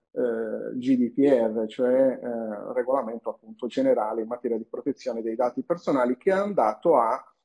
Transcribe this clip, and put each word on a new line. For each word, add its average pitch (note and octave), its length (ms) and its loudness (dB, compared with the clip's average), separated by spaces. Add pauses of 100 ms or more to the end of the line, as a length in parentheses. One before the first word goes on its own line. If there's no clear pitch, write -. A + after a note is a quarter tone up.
(120)
eh, A2+ 640 -4
G B2+ 200 2
D A#2+ 160 0
P C3+ 140 4
R, A2+ 400 4
cioè, B2+ 540 2
eh, A2 520 -8
regolamento A#2+ 560 -4
appunto A2 380 -10
generale A#2 540 0
in A2 60 -6
materia A#2 300 -4
di A2+ 80 -8
protezione B2 560 -6
dei A2+ 140 -4
dati B2 280 -2
personali, C3+ 540 0
che - 140 2
è F#3 40 4
andato F3 640 2
a A#2 260 2 (200)